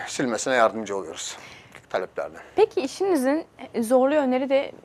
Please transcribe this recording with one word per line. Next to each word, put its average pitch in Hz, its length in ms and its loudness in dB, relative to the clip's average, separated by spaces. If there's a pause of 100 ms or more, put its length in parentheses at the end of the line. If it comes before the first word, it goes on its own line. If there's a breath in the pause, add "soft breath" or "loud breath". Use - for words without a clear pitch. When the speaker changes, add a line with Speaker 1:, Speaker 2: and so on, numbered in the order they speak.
(100)
Speaker 1:
silmesine 127 440 -2
yardımcı 107 420 2
oluyoruz - 400 -10 (540 loud breath)
taleplerden. 82 500 -6 (160)
Speaker 2:
Peki 415 240 4
işinizin 302 640 0 (360)
zorlu 254 340 4
yönleri 262 340 2
de 269 240 0 (120)